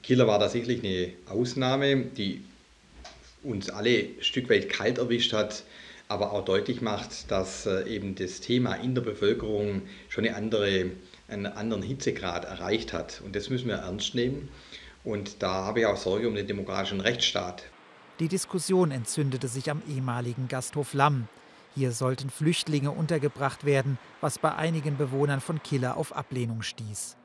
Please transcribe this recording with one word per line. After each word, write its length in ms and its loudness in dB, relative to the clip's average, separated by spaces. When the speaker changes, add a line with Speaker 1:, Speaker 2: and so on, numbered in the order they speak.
Speaker 1:
Killer 240 6
war 100 6
da 120 6
sicherlich 340 0
eine 300 0
Ausnahme, 720 2
die 380 -6
uns 280 -6
alle 300 4
ein 220 -6
Stück 280 -2
weit 200 6
kalt 280 0
erwischt 340 2
hat, 320 0
aber 240 0
auch 100 0
deutlich 380 0
macht, 500 -4
dass, 340 -2
äh, 220 2
eben 280 -4
das 260 -6
Thema 340 2
in 180 -2
der 80 2
Bevölkerung 800 2
schon 160 0
eine 100 0
andere, 560 2
einen 160 -4
anderen 380 -2
Hitzegrad 640 -2
erreicht 480 -2
hat. 300 -6
Und 120 -10
das 140 -4
müssen 180 -2
wir 80 0
ernst 380 -6
nehmen. 360 -2
Und 380 -6
da 240 0
habe 140 0
ich 60 4
auch 120 4
Sorge 300 0
um 80 0
den 120 -4
demokratischen 520 -2
Rechtsstaat. 640 0
Speaker 2:
Die 80 2
Diskussion 640 2
entzündete 560 0
sich 240 -2
am 180 -4
ehemaligen 580 -2
Gasthof 460 -4
Lamm. 340 6
Hier 180 2
sollten 380 -2
Flüchtlinge 640 2
untergebracht 720 0
werden, 320 4
was 180 0
bei 160 2
einigen 440 0
Bewohnern 440 2
von 220 -4
Killer 340 0
auf 180 -4
Ablehnung 480 -4
stieß. 600 -8